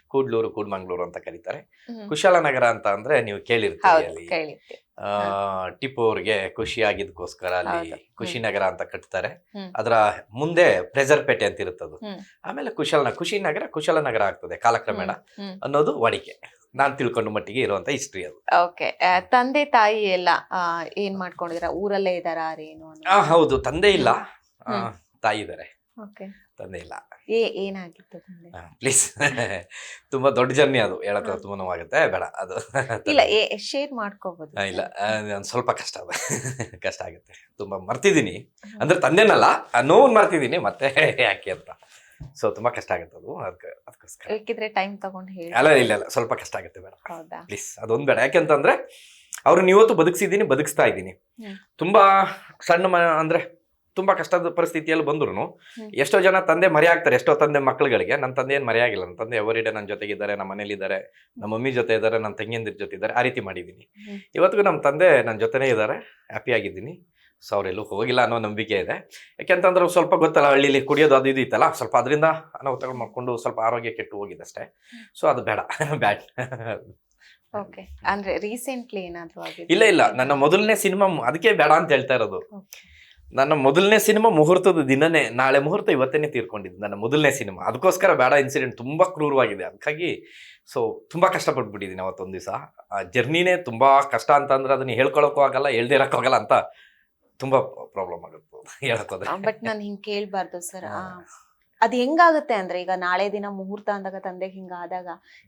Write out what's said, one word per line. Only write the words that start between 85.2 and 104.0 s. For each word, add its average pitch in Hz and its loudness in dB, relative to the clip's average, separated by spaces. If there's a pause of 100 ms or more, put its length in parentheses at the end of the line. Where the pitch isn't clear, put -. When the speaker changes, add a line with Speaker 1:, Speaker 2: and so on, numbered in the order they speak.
Speaker 1:
ನಾಳೆ 135 4
ಮುಹೂರ್ತ 165 0
ಇವತ್ತೇನೆ 143 2
ತೀರ್ಕೊಂಡಿದ್ದು 98 -8
ನನ್ನ 101 -8
ಮೊದಲನೇ 127 2
ಸಿನಿಮಾ. 101 -8
ಅದಕ್ಕೋಸ್ಕರ 180 2
ಬೇಡ 127 4
ಇನ್ಸಿಡೆಂಟ್ 131 0
ತುಂಬಾ 151 0
ಕ್ರೂರವಾಗಿದೆ. 131 0
ಅದಕ್ಕಾಗಿ 151 -8 (500)
so 117 -4
ತುಂಬಾ 175 2
ಕಷ್ಟಪಟ್ಬಿಟ್ಟಿದ್ದೀನಿ 104 -4
ಅವತ್ತೊಂದ್ 95 -8
ದಿವಸ. 92 -10 (420)
ಆ 98 -4
ಜರ್ನಿನೇ 156 0
ತುಂಬಾ 135 4
ಕಷ್ಟ - -2
ಅಂತ 143 4
ಅಂದ್ರೆ 135 2
ಅದನ್ನ 131 -2
ಹೇಳ್ಕೊಳಕ್ಕೂ 143 2
ಆಗಲ್ಲ, 135 2
ಹೇಳ್ದೇ 123 2
ಇರಕ್ಕೂ 131 2
ಆಗಲ್ಲ 127 2
ಅಂತ 110 2 (840)
ತುಂಬಾ 131 2 (240)
ಪ್ರಾಬ್ಲಮ್ 87 -10
ಆಗುತ್ತೆ - -14
ಹೇಳಕ್ 113 -2
ಹೋದ್ರೆ. 95 -8
Speaker 2:
ಆ, 180 -4
but 214 -6
ನಾನ್ 220 -6
ಹಿಂಗ್ 202 -12
ಕೇಳ್ಬಾರ್ದು 202 -8
ಸರ್. 175 -14
Speaker 1:
ಹಾ. - -12
Speaker 2:
ಆ, 180 -12 (580)
ಅದ್ 233 2
ಹೆಂಗಾಗುತ್ತೆ 302 4
ಅಂದ್ರೆ 180 -4
ಈಗ 180 -8
ನಾಳೆ 185 -2
ದಿನ 202 -6
ಮುಹೂರ್ತ 202 -10
ಅಂದಾಗ 196 -8